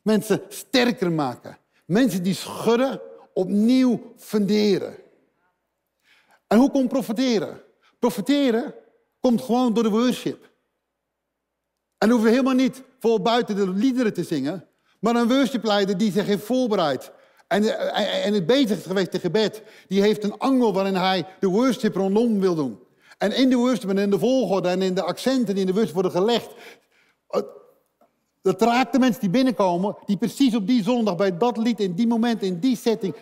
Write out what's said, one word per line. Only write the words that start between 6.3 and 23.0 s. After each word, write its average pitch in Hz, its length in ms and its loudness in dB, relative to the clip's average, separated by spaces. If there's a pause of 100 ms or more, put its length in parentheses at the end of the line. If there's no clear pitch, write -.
En 196 100 4
hoe 269 140 6
komt 269 160 2
profeteren? 233 760 -2 (380)
Profeteren 247 760 0 (460)
komt 240 220 2
gewoon 240 320 0
door 226 100 2
de 220 60 2
worship. 220 600 -2 (1500)
En 208 120 2
dan 247 80 4
hoeven 220 120 4
we 254 140 4
helemaal 262 220 2
niet - 180 -4 (160)
voor 226 220 2
buiten 226 340 0
de 196 140 0
liederen 233 440 0
te 175 100 -4
zingen, 156 440 -6 (320)
maar 233 160 0
een 240 120 2
worshipleider 208 720 0
die 208 140 0
zich 180 140 0
heeft 202 180 -2
voorbereid 202 680 -2 (360)
en, 214 460 0
en, 196 180 -2 (100)
en 208 120 -2
het 202 120 -2
bezig 226 320 2
is - 80 -14
geweest 185 280 -4
in 180 60 -4
gebed, 202 440 -2 (240)
die 190 140 0
heeft 208 220 2
een 208 140 -6
angel 247 360 2
waarin 190 220 0
hij 185 300 0 (140)
de 196 80 0
worship 220 480 0
rondom 202 440 0
wil 185 160 2
doen. 127 240 -4 (380)